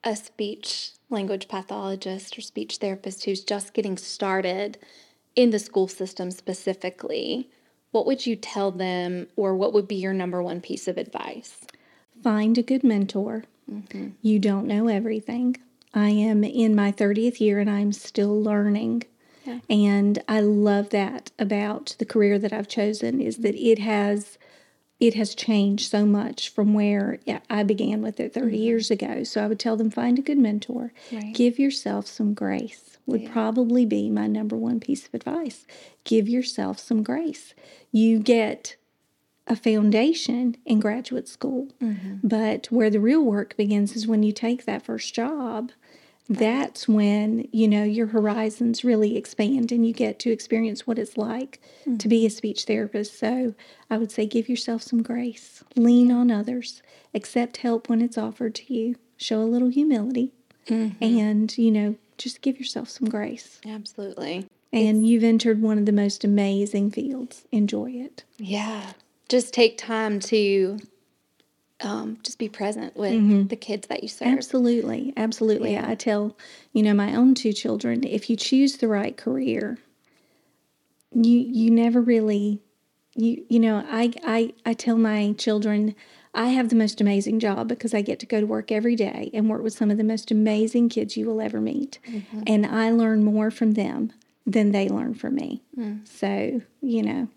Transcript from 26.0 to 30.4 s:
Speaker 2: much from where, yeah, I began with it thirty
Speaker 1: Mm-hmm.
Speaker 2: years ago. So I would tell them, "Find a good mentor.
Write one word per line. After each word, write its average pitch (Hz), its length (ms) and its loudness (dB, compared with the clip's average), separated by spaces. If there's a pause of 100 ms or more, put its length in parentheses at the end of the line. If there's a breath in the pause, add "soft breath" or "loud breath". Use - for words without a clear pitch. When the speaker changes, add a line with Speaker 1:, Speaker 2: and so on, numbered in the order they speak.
Speaker 2:
much - 440 0
from 208 240 2
where, 208 520 0
yeah, - 140 -4 (100)
I 208 140 -2
began 208 380 0
with 220 180 -6
it 220 140 -6
thirty 226 240 -2
Speaker 1:
Mm-hmm. 214 80 0
Speaker 2:
years 226 260 0
ago. - 320 -4
So 208 200 -4
I 208 40 -2
would 214 120 -2
tell 220 180 -2
them, 220 140 0
"Find 247 260 0
a 277 60 -2
good 285 160 0
mentor. 233 520 -2 (200 loud breath)